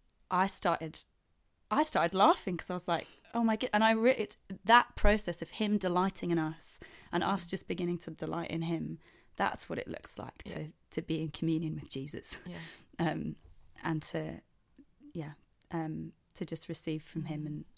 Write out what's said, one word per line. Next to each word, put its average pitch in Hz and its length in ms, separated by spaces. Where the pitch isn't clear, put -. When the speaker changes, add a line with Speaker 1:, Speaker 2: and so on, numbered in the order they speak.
Speaker 1:
I 185 180
started 160 520
I 233 120
started 170 300
laughing 190 440
'cause - 120
I 180 40
was 180 140
like, 170 200
"Oh 233 100
my 220 120
god." - 180
And 214 100
I 220 80
re-, 226 200
it's - 260
that 233 300
process 208 460
of 170 100
him 208 260
delighting 185 540
in 170 60
us 156 420
and 175 120
us 185 260
just - 180
beginning 175 320
to - 120
delight 160 400
in 165 120
him. 160 360
That's - 320
what - 100
it - 80
looks - 320
like - 240
to, 156 200
Speaker 2:
Yeah. 151 40
Speaker 1:
to 165 100
be 160 200
in 160 80
communion 160 460
with 147 140
Jesus. - 560
Speaker 2:
Yeah. 175 180
Speaker 1:
<laughs> 165 40
Um, 156 360
and 160 200
to, 156 300
yeah, 151 180
um, 160 400
to 180 100
just - 240
receive 156 340
from - 220
him 151 180
Speaker 2:
Mm. 151 40
Speaker 1:
and, 151 180